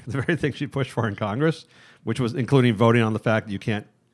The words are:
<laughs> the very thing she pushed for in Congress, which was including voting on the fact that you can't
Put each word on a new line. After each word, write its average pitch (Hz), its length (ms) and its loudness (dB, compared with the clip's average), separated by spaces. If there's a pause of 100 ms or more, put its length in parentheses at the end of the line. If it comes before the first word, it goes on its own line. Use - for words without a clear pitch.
<laughs> - 60 -20
the - 160 -6
very 170 140 0
thing 143 160 -2
she 143 140 -8
pushed 139 240 -4
for 117 180 -2
in 98 80 -6
Congress, 131 500 -2 (380)
which 113 160 -4
was 117 140 -2
including 123 400 2
voting 113 280 6
on 110 120 0
the 104 40 -2
fact 110 280 0
that 107 60 -10
you 98 60 -6
can't 107 280 -6 (280)